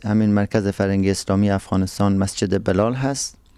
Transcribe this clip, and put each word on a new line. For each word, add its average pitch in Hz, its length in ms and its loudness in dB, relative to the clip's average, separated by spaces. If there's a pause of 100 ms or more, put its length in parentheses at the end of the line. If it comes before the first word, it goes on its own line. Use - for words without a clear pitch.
همین 104 240 2
مرکز 104 380 0
فرهنگی 98 440 0
اسلامی 101 400 0
افغانستان، 98 640 0
مسجد 98 460 -2
بلال 104 300 2
هست. 135 420 -6 (220)